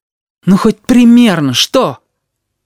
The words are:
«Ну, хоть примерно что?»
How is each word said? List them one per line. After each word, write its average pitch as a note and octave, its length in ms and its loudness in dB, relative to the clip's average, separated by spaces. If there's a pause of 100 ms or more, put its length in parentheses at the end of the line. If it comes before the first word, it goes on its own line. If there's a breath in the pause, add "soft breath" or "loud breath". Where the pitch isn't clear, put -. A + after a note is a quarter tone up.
(460)
«Ну, F#3 120 0
хоть G#3+ 220 -2
примерно A#3 720 0
что?» F#3 460 -4 (680)